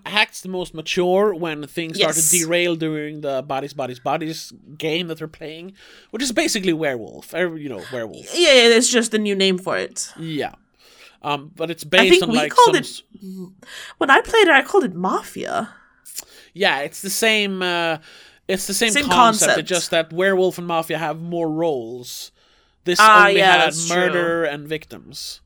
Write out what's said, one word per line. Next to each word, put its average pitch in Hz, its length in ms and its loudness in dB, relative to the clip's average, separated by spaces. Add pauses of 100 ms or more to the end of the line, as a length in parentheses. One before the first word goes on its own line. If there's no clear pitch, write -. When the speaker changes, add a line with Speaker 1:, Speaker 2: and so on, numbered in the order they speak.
Speaker 1:
acts 214 360 -2
the 190 80 -14
most 180 240 -8
mature 180 640 0
when 156 320 -8
things 160 300 -8
start 160 180 2
to 160 60 -2
Speaker 2:
Yes. - 100 2
Speaker 1:
derail 175 440 0
during 156 460 -6
the 135 260 -4
Bodies, 139 260 -6
Bodies, 127 260 -8
Bodies 156 520 -6 (260)
game 165 300 -4
that 160 120 -10
they're 156 80 -10
playing, 160 460 -16 (380)
which 233 120 -6
is 254 80 -2
basically 208 420 0
Werewolf. 123 640 -6
Every, 165 260 -4
you 143 80 -10
know, 101 120 -10 (120)
Werewolf. 113 400 -10
Speaker 2:
Yeah, 330 200 4
yeah, 233 240 8
it's 240 140 4
just 226 220 0
a 214 60 0
new 208 160 0
name 190 240 2
for 156 180 -6
it. - 400 -8
Speaker 1:
Yeah. 151 360 -8 (680)
Um, 147 340 -6
but 165 160 -8
it's 160 140 -12
Speaker 2:
I 151 40 -16
Speaker 1:
based 185 220 4
Speaker 2:
think 370 120 4
Speaker 1:
on, - 60 -2
Speaker 2:
we 220 80 0
Speaker 1:
like, - 160 0
Speaker 2:
called 466 220 6
Speaker 1:
some 285 80 0
Speaker 2:
it, - 180 -14 (960)
when 285 140 2
I 320 100 8
played 440 260 4
it, 320 60 6
I 269 80 6
called 370 220 2
it 185 100 -4
Mafia. 214 760 -6 (840)
Speaker 1:
Yeah, 170 280 0
it's 156 200 -10
the 196 80 -8
same, 202 540 0
uh, 170 340 -2 (500)
it's 190 200 -4
the 202 80 -6
same 233 160 0
Speaker 2:
Same - 140 0
Speaker 1:
concept, - 120 2 (320)
Speaker 2:
concept. - 100 2
Speaker 1:
it's 156 100 -8
just 175 220 -2
that 160 220 -2
Werewolf 185 460 0
and 175 80 -10
Mafia 165 320 -4
have 160 200 -6
more 170 300 -4
roles. 127 840 -6 (520)
This 175 180 0
Speaker 2:
Ah, 208 280 10
Speaker 1:
only 202 100 4
Speaker 2:
yeah, 190 140 6
Speaker 1:
had 160 80 6
Speaker 2:
that's 160 260 0
true. 175 80 -2
Speaker 1:
murder 170 480 0
and 147 240 -6
victims. - 800 -12